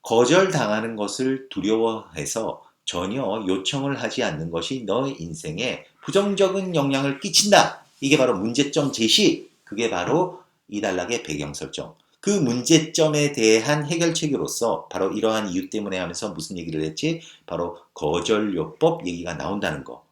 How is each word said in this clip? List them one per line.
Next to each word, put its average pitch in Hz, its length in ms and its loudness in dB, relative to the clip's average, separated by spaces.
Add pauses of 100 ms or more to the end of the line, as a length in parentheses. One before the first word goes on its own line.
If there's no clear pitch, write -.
거절당하는 120 920 2
것을 131 520 -4
두려워해서 110 1120 -2 (220)
전혀 104 640 -4
요청을 131 540 -2
하지 117 200 -2
않는 82 280 -4
것이 113 340 -4
너 117 240 0
인생에 85 760 -8 (180)
부정적인 190 720 0
영향을 139 460 0
끼친다. 202 640 4 (160)
이게 135 180 4
바로 127 180 4
문제점 139 560 0
제시. 131 580 2 (140)
그게 110 240 -4
바로 113 540 0 (260)
이 104 120 -6
단락의 101 420 -2
배경 73 320 -6
설정. - 400 -10 (260)
그 196 100 -2
문제점에 151 1000 2
대한 117 540 4
해결책으로서 147 1000 -2
바로 92 220 -2
이러한 107 380 0
이유 92 200 -4
때문에 101 300 -4
하면서 90 340 -6
무슨 82 260 -10
얘기를 80 240 -4
했지? 151 380 -2 (260)
바로 - 320 -6 (160)
거절요법 92 1120 0
얘기가 85 280 -6
나온다는 78 500 -4
거. - 280 -18